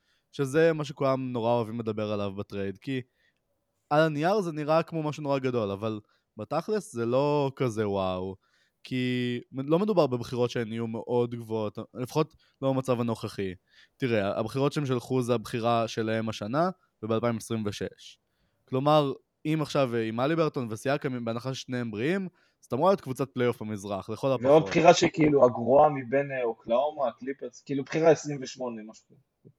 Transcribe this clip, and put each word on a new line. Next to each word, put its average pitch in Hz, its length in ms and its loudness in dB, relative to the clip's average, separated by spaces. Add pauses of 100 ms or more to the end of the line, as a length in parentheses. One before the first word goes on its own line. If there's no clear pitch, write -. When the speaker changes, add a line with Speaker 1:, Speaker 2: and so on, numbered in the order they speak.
(320)
Speaker 1:
שזה 151 420 2
מה 151 120 -4
שכולם 131 460 -2
נורא 117 200 0
אוהבים 117 280 0
לדבר 107 320 -2
עליו 101 240 -2
בטרייד, 98 420 -6
כי 131 240 -6 (880)
על 151 120 4
הנייר 160 400 2
זה 170 100 -4
נראה 151 320 2
כמו 160 200 -4
משהו 151 200 -6
נורא 139 160 0
גדול, 123 320 0
אבל 107 280 -4 (380)
בתכלס 160 560 -4
זה 117 120 -2
לא 139 500 2
כזה 110 340 0
וואו, 95 460 -2 (480)
כי 123 560 -2 (120)
מ-, 135 180 -6
לא 165 100 4
מדובר 190 280 4
בבחירות 123 420 -2
שהן 117 220 -4
יהיו 113 160 -4
מאוד 120 480 -2
גבוהות, 110 420 -4 (160)
לפחות 151 420 -2 (260)
לא 135 120 0
במצב 131 260 0
הנוכחי. 110 540 -4 (440)
תראה, 107 420 0
הבחירות 135 340 0
שהם 147 120 -2
שלחו 127 360 0
זה 120 120 0
הבחירה 117 540 0
שלהם 110 420 -2
השנה, 127 400 -2 (340)
ובאלפיים 113 340 0
עשרים 110 280 -4
ושש. - 540 -8 (460)
כלומר, 143 480 2 (320)
אם 156 160 0
עכשיו, 135 340 0
אה, 117 60 2
עם 113 180 -4
אלי 147 160 2
ברטון 151 360 0
וסיאקם, 127 540 -4
בהנחה 117 280 -4
ששניהם 123 380 -6
בריאים, 165 360 -2 (340)
אז - 60 -20
אתה - 80 -4
אמור 147 120 2
להיות 196 140 4
קבוצת 131 280 -6
פלייאוף 123 320 0
במזרח, 101 480 -8
לכל 113 180 -4
Speaker 2:
ועוד 127 140 0
Speaker 1:
הפחות. 147 240 6
Speaker 2:
בחירה 175 280 6
שכאילו 151 520 4
הגרועה 123 440 6
מבין, 139 420 -2
אה, 127 120 -4
אוקלאומה, 127 640 -2
הקליפרס, 127 580 -10
כאילו 139 180 -4
בחירה 160 280 4
עשרים 143 300 0
ושמונה, 123 460 -8
משהו - 200 -20
כזה. - 520 -20